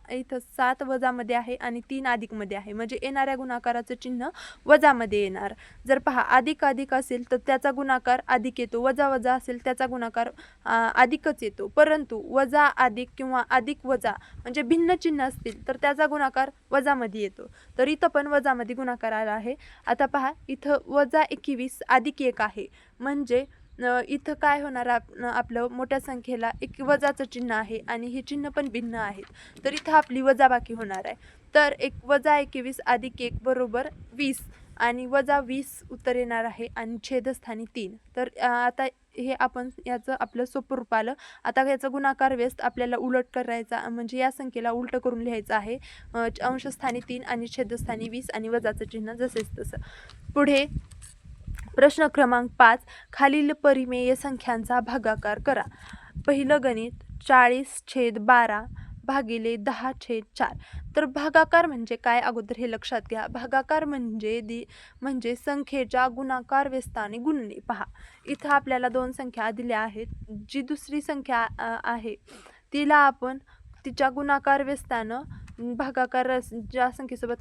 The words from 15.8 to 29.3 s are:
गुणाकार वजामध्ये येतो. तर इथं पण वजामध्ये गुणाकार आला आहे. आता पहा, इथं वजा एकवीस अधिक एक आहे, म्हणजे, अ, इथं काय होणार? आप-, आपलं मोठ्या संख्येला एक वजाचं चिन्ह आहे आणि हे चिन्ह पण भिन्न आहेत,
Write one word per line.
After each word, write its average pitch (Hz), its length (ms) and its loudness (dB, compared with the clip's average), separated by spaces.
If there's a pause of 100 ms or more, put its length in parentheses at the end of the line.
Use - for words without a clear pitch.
गुणाकार 277 460 0 (200)
वजामध्ये 254 500 0
येतो. - 300 -8 (260)
तर 254 100 4
इथं 311 200 2
पण 294 200 2
वजामध्ये 254 480 0
गुणाकार 240 360 -4
आला 220 200 -2
आहे. 220 240 -6 (320)
आता - 180 2
पहा, 269 260 0 (160)
इथं 277 300 0 (100)
वजा 285 340 4
एकवीस 262 580 -4 (100)
अधिक 254 320 4
एक 247 200 0
आहे, 208 260 -4 (320)
म्हणजे, 269 460 0 (380)
अ, 247 240 2
इथं 285 260 -4
काय 285 280 2
होणार? 254 260 -4
आप-, 240 360 -2
आपलं 240 480 -2
मोठ्या 254 280 -2
संख्येला 240 520 -6 (100)
एक 262 80 -8 (100)
वजाचं 285 520 2
चिन्ह 247 240 -4
आहे 220 320 -4
आणि 233 200 -6
हे 247 140 -8
चिन्ह 285 280 -6
पण 277 200 -2
भिन्न 226 260 -6
आहेत, 202 280 -6 (420)